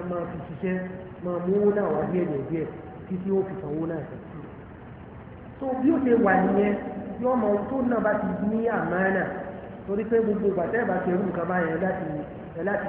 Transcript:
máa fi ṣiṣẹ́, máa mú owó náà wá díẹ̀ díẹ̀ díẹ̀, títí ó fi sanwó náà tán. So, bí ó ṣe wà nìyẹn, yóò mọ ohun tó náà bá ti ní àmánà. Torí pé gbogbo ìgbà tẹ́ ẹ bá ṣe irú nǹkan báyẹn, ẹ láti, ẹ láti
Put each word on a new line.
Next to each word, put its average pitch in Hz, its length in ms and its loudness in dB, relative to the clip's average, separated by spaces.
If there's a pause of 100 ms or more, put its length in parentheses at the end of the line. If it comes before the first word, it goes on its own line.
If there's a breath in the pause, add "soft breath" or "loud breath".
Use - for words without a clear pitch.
máa 175 240 -4
fi 170 180 -8
ṣiṣẹ́, 185 340 -4 (400)
máa 175 220 -2
mú 180 140 0
owó 208 180 6
náà 202 140 2
wá 156 180 0
díẹ̀ 180 220 0
díẹ̀ 143 200 -2
díẹ̀, 156 220 -2 (340)
títí 185 280 -4
ó 190 120 4
fi - 140 -4
sanwó 151 300 -4
náà 165 120 -4
tán. - 220 -8 (1300)
So, 269 200 -8
bí 262 160 2
ó 330 80 6
ṣe 247 180 4
wà 196 260 8
nìyẹn, 202 340 4 (400)
yóò 254 200 2
mọ 220 120 2
ohun 202 180 2
tó 262 160 -4
náà 240 180 2
bá 208 140 4
ti 208 140 0 (120)
ní 214 260 2
àmánà. 185 580 2 (580)
Torí 202 220 -2
pé 226 140 2
gbogbo 208 300 2
ìgbà 175 180 2
tẹ́ 226 160 0
ẹ 208 40 2
bá 185 100 2
ṣe 180 140 0
irú 180 140 4
nǹkan 175 240 0
báyẹn, 180 220 2
ẹ 160 80 0
láti, 185 280 0 (460)
ẹ 165 120 -8
láti 202 260 0